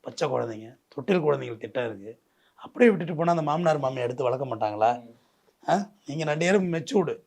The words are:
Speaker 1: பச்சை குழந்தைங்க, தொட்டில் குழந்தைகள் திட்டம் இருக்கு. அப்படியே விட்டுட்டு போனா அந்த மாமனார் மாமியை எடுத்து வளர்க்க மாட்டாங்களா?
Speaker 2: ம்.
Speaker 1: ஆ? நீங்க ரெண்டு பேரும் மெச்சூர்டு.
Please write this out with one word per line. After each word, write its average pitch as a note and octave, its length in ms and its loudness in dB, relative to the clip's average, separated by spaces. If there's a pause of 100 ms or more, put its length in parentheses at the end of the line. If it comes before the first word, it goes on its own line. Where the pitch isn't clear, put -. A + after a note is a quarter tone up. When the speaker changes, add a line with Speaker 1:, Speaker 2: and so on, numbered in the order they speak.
Speaker 1:
பச்சை - 260 -4
குழந்தைங்க, A#2 400 -4 (180)
தொட்டில் D#3+ 380 0
குழந்தைகள் B2+ 380 -2
திட்டம் A#2+ 260 -4
இருக்கு. G2+ 220 -12 (440)
அப்படியே - 360 4
விட்டுட்டு F3 240 -2
போனா E3+ 200 2
அந்த D#3+ 80 0
மாமனார் D3+ 400 2
மாமியை C3 220 -2
எடுத்து B2 220 -2
வளர்க்க C3 180 0
மாட்டாங்களா? G#2+ 540 0
Speaker 2:
ம். - 180 -20 (500)
Speaker 1:
ஆ? E3 80 4 (300)
நீங்க D#3 180 -6
ரெண்டு D3+ 220 0
பேரும் F#3 280 2
மெச்சூர்டு. E3 420 0 (120)